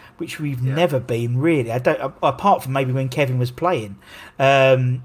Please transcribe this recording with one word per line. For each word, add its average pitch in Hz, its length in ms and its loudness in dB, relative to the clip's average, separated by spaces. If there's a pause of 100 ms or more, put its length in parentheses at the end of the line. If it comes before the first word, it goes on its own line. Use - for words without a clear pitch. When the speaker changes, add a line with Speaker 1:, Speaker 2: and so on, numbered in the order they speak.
(180)
Speaker 1:
which - 200 -10
we've 143 220 -6
Speaker 2:
Yeah. 131 140 -2
Speaker 1:
never 151 260 0
been 120 380 -2
really. 139 340 0
I 120 60 -2
don't, 139 200 0
a-, 135 140 -6 (100)
apart 170 400 2
from 131 120 -6
maybe 135 180 -2
when 135 160 -2
Kevin 127 300 -2
was 123 120 0
playing, 120 460 -4 (420)
um, 131 680 4